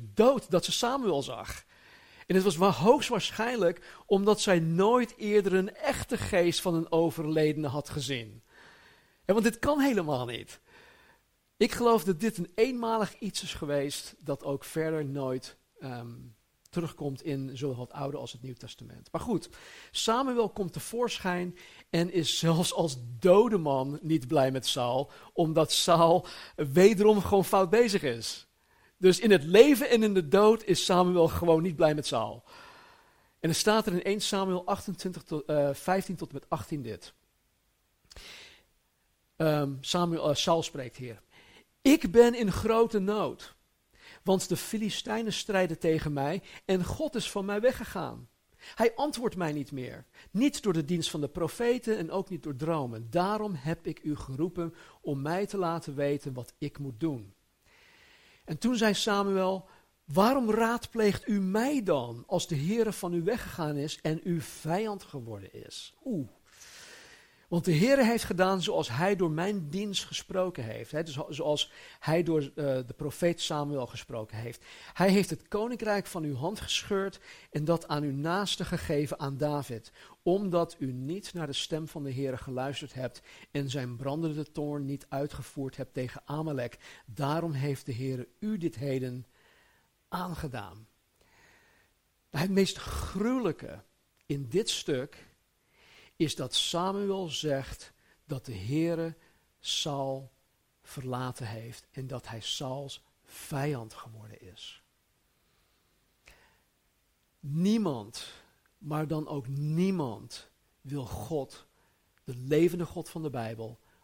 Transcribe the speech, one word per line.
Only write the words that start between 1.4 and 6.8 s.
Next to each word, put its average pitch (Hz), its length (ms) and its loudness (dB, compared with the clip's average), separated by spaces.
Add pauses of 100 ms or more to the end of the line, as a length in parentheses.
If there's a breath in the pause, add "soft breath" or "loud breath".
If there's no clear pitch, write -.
En 175 60 4
het 190 100 6
was 190 120 2
wa-, 190 140 6
hoogstwaarschijnlijk 208 1080 2 (260 loud breath)
omdat 202 340 4
zij 185 180 4
nooit 190 580 4
eerder 208 360 2
een 190 220 2
echte - 420 -2
geest 175 440 2
van 175 140 0
een 165 180 -2